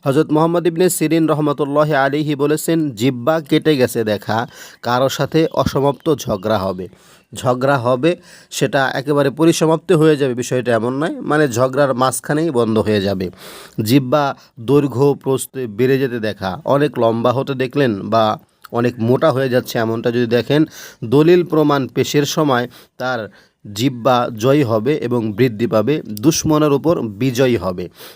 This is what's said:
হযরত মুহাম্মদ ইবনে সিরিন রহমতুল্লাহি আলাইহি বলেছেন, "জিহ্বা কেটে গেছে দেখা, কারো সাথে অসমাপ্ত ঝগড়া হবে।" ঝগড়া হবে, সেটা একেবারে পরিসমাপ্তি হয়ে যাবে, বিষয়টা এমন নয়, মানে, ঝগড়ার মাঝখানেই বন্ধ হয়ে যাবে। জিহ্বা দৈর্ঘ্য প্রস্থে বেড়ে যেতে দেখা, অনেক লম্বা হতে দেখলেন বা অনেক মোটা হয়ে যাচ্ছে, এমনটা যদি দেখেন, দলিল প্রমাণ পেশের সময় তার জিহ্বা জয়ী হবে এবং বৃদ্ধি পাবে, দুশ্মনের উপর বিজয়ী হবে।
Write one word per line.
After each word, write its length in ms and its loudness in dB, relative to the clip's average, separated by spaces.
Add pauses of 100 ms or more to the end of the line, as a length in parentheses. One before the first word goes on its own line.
হযরত 260 2
মুহাম্মদ 360 2
ইবনে 220 2
সিরিন 380 0
রহমতুল্লাহি 680 0
আলাইহি 420 0
বলেছেন, 560 0
"জিহ্বা 500 0
কেটে 360 0
গেছে 260 0
দেখা, 440 -2 (340)
কারো 280 0
সাথে 420 0
অসমাপ্ত 640 0
ঝগড়া 420 -2
হবে।" 300 -4 (480)
ঝগড়া 420 0
হবে, 380 0 (340)
সেটা 400 0
একেবারে 400 0
পরিসমাপ্তি 640 2
হয়ে 240 4
যাবে, 160 0
বিষয়টা 400 -2
এমন 300 0
নয়, 180 -6
মানে, 260 2
ঝগড়ার 460 0
মাঝখানেই 560 -2
বন্ধ 280 0
হয়ে 240 2
যাবে। 280 -2 (540)
জিহ্বা 520 0 (240)
দৈর্ঘ্য 540 2
প্রস্থে 540 -6
বেড়ে 320 0
যেতে 200 -4
দেখা, 460 -6
অনেক 340 0
লম্বা 320 2
হতে 220 -4
দেখলেন 560 -2
বা 300 2 (320)
অনেক 280 -2
মোটা 320 2
হয়ে 180 -2
যাচ্ছে, 300 -2
এমনটা 320 -2
যদি 160 0
দেখেন, 380 2 (380)
দলিল 400 4
প্রমাণ 440 0
পেশের 380 0
সময় 420 0 (300)
তার 320 -6 (440)
জিহ্বা 640 0
জয়ী 260 2
হবে 320 0
এবং 380 -2
বৃদ্ধি 340 0
পাবে, 340 0
দুশ্মনের 680 0
উপর 300 0
বিজয়ী 560 0
হবে। 320 -6 (260)